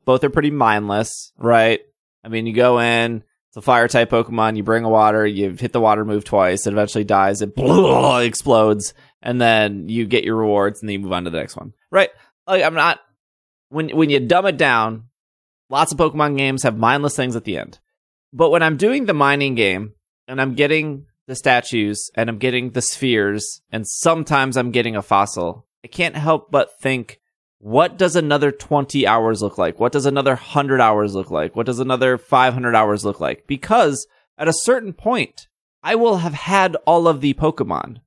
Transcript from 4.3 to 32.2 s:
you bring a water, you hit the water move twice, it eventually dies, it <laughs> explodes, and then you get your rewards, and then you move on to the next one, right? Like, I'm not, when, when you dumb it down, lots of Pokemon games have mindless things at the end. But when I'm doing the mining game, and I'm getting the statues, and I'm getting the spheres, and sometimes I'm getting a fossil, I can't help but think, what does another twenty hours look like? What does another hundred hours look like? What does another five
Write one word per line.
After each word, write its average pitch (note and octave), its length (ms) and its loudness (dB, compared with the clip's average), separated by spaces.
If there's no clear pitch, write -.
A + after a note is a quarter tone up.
you G#2 60 -4
bring A2+ 200 0
a A2+ 60 -2
water, G#2+ 380 4
you G2+ 240 -2
hit A#2+ 220 -8
the B2+ 60 0
water G#2+ 260 2
move G#2 200 -4
twice, F#2+ 400 0
it G2+ 80 -4
eventually G#2 300 -2
dies, G2+ 380 0
it G2+ 140 -8
<laughs> - 20 -10
explodes, A2 680 2
and B2 180 -4
then G#2+ 500 2
you A2+ 160 -2
get G#2+ 180 2
your A2 120 -2
rewards, G#2 460 0
and A2 80 -10
then G#2 40 -4
you G2 60 -6
move F#2+ 140 -6
on F2+ 120 -2
to F2 40 -8
the E2 100 -6
next - 160 -10
one, - 180 -18
right? F#3+ 180 2
Like, F#3 160 2
I'm D#3+ 100 0
not, D#3+ 260 0
when, D#3 260 -4
when D#3 140 4
you C#3+ 100 4
dumb F3 280 2
it D#3+ 100 -2
down, A2+ 480 0
lots D3 220 0
of D3 60 -10
Pokemon D3+ 400 0
games C3+ 260 -2
have A2+ 140 0
mindless C#3 380 0
things B2+ 200 -4
at A#2 80 -8
the F#2 140 -6
end. - 220 -12
But D3+ 160 2
when E3 140 2
I'm D#3 140 0
doing A#3+ 280 0
the G3+ 80 -2
mining C#3+ 420 0
game, G#2 380 -2
and C3 120 -10
I'm C3 160 -2
getting D3 500 -2
the C3 80 -12
statues, A#2 800 -2
and A2+ 140 -2
I'm A2+ 80 -6
getting B2 340 -4
the B2 100 -4
spheres, G#2+ 800 -2
and A2+ 160 -8
sometimes C#3+ 720 0
I'm B2 140 -2
getting A2+ 240 -2
a G2+ 60 -4
fossil, G2 640 -2
I - 40 -20
can't - 280 -6
help D#3 360 -2
but C#3+ 180 2
think, C3 380 -6
what C#3 360 0
does F3+ 180 2
another D3 380 2
twenty C#3 520 -2
hours A2 360 2
look G#2 160 -6
like? E2+ 240 -2
What A#2+ 100 0
does C#3+ 140 0
another C#3 300 0
hundred C3+ 440 -2
hours G#2+ 340 2
look F#2+ 160 -6
like? E2 280 -4
What A2+ 80 -2
does B2 140 -4
another B2+ 380 0
five B2+ 360 2